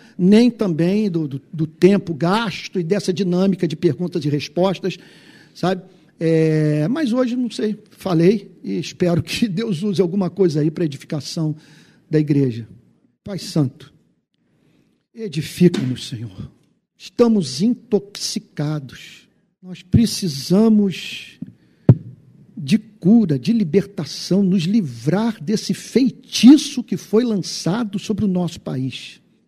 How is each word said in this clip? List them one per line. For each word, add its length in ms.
nem 340
também 600
do, 180
do, 140
do 140
tempo 480
gasto 640
e 20
dessa 300
dinâmica 560
de 80
perguntas 480
e 40
respostas, 720
sabe? 280
É, 680
mas 240
hoje, 240
não 140
sei, 280
falei 600
e 140
espero 440
que 240
<laughs> 20
Deus 340
use 200
alguma 280
coisa 300
aí 100
para 140
edificação 720
da 80
igreja. 480
Pai 160
Santo, 540
edifica-nos, 920
Senhor. 420
Estamos 640
intoxicados. 1700
Nós 200
precisamos 1600
de 180
cura, 640
de 140
libertação, 880
nos 220
livrar 760
desse 300
feitiço 1080
que 140
foi 280
lançado 720
sobre 260
o 40
nosso 320
país. 640